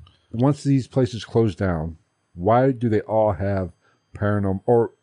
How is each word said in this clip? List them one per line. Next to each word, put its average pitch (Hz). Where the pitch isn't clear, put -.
once 143
these 139
places 123
close 113
down, 82
why 113
do 120
they 107
all 107
have 98
paranorm-, 101
or 117